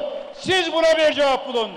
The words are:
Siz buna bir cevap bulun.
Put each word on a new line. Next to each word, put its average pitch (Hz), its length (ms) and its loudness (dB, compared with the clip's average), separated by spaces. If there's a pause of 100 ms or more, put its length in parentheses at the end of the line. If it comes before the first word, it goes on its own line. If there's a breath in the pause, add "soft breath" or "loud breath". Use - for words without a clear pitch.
(380)
Siz 349 340 -2
buna 320 360 4
bir 285 60 2
cevap 269 340 0
bulun. 226 280 -4